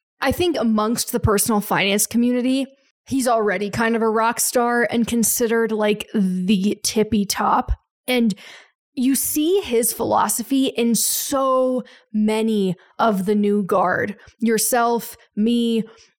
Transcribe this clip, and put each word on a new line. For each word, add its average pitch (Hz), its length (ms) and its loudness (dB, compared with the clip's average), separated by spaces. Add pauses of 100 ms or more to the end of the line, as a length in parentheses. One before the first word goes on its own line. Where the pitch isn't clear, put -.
(240)
I 269 80 2
think 330 260 0
amongst 220 540 0
the 240 80 -2
personal 208 420 2
finance 196 460 0
community, 247 580 0 (400)
he's 254 220 -2
already 208 420 0
kind 226 260 0
of 220 60 -2
a 226 80 2
rock 226 300 0
star 240 500 0
and 233 160 0
considered, 226 640 0
like, 214 440 -2
the 190 680 0
tippy 214 420 0
top. - 460 -2 (360)
And 240 260 0 (600)
you 269 200 0
see 330 460 0
his 233 300 0
philosophy 226 760 0
in 233 280 0
so 262 880 0 (300)
many 214 640 0 (240)
of 202 260 0
the 208 100 0
new 202 280 2
guard. 190 520 0 (240)
Yourself, 233 760 0 (180)
me, 233 480 0 (360)